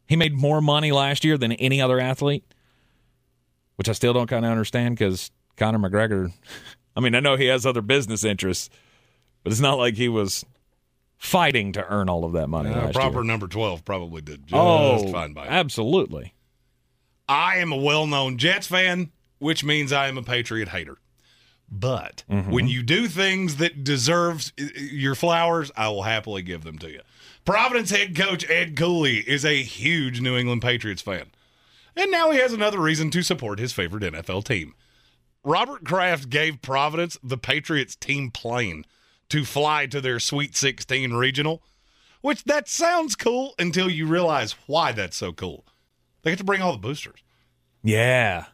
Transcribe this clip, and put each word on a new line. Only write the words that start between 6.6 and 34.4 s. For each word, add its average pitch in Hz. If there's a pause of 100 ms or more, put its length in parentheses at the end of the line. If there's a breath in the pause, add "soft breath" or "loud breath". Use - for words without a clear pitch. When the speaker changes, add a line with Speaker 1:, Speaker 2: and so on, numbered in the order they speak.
Speaker 1:
<laughs> -
I 110
mean, 120
I 123
know 143
he 131
has 127
other 123
business 110
interests, 95 (760 soft breath)
but 98
it's 110
not 139
like 120
he 120
was 107 (720)
fighting 123
to 95
earn 98
all 85
of 85
that 80
money 76
Speaker 2:
Uh, - (100)
Speaker 1:
last 73
Speaker 2:
proper 131
Speaker 1:
year. 117
Speaker 2:
number 113
twelve 92
probably 85
did 73
just 127
Speaker 1:
Oh, 143
Speaker 2:
fine 82
by 71
him. -
Speaker 1:
absolutely. 135 (920)
Speaker 2:
I 170
am 170
a 139
well-known 143
Jets 185
fan, 180 (280)
which 151
means 147
I 139
am 135
a 123
Patriot 113
hater. 85 (720 soft breath)
But 107
Speaker 1:
Mm-hmm. 98
Speaker 2:
when 123
you 123
do 185
things 185
that 147
deserves, 151
uh, 139 (160)
your 139
flowers, 170
I 110
will 101
happily 107
give 87
them 78
to 80
you. 71 (440 loud breath)
Providence 226
head 196
coach 185
Ed 165
Cooley 156
is 135
a 147
huge 127
New 127
England 120
Patriots 113
fan. 90 (680 soft breath)
And 381
now 330
he 285
has 254
another 208
reason 156
to 175
support 120
his 120
favorite 95
N 85
F 82
L 95